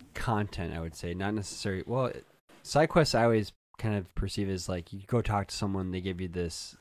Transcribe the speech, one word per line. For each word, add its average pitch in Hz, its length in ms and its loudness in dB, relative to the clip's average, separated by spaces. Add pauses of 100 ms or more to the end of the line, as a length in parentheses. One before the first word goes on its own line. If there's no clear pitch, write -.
(140)
content, 104 600 -2
I 82 60 -6
would 82 140 -6
say, 87 200 -6
not 98 200 -2
necessarily. 98 520 -4
Well, 123 260 0 (500)
side 156 260 4
quests - 260 4
I 117 100 6
always 113 280 4 (260)
kind 110 160 0
of 98 200 -4
perceive 98 340 0
as, 95 200 -2
like, 90 240 -4
you 98 140 -10
go 120 140 2
talk 104 280 0
to - 60 -10
someone, 98 360 -2
they 90 100 -2
give 92 200 -4
you 92 80 -2
this, 85 520 -4